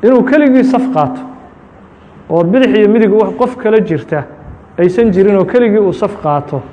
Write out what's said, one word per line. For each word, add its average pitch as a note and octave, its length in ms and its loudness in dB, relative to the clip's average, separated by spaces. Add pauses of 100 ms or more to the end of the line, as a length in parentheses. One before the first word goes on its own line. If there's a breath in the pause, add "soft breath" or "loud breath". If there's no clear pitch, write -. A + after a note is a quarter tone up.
Inuu A#3+ 200 4
keligii C4+ 400 2
saf - 180 0 (120)
qaato, D3 280 -2 (1080)
oo E3 140 0
bidix G#3 340 2
iyo G#3+ 120 4
midig G#3+ 240 2
wax G#3+ 240 2
qof A#3+ 200 -4
kala A3 220 0
jirta D#3 440 -4 (560)
aysan F#3 320 2
jirin G3 260 2
oo F#3 80 2
keligii A3 340 0
uu F#3+ 140 0
saf G3+ 300 -6
qaato D3 380 -4 (120)